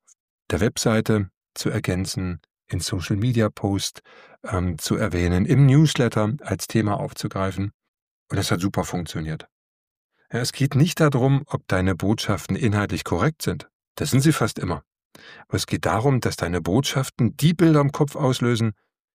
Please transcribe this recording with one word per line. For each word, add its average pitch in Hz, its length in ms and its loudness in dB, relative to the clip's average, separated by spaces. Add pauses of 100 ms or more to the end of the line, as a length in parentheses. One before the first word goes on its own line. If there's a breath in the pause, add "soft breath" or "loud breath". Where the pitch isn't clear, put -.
(500)
der 82 100 0
Webseite 110 680 0 (260)
zu - 140 -6
ergänzen, 92 720 -4 (260)
in 92 140 -4
Social-Media-Post, 104 1200 -2 (440 loud breath)
ähm, 90 340 -2
zu - 180 -2
erwähnen, 90 480 2
im 135 220 6
Newsletter 127 720 4
als - 260 -4
Thema 104 320 0
aufzugreifen. 95 760 -6 (580)
Und 95 60 -4
das 95 140 0
hat 92 120 0
super 95 220 -2
funktioniert. 80 640 -8 (840)
Ja, 117 60 -2
es 127 140 -4
geht - 220 -2
nicht 151 240 2
darum, 135 480 4
ob - 220 -8
deine 95 260 2
Botschaften 95 600 -2
inhaltlich 104 480 0
korrekt 107 380 -2
sind. - 260 -6 (280)
Das - 140 -4
sind 131 120 4
sie 156 100 6
fast - 260 0
immer. 85 240 -6 (640 loud breath)
Aber - 100 -4
es 98 100 -2
geht - 180 -4
darum, 117 360 2
dass - 160 -2
deine 87 260 -2
Botschaften 117 760 0
die 165 160 4
Bilder 160 300 4
im 143 100 0
Kopf - 240 -2
auslösen, 120 560 0 (420)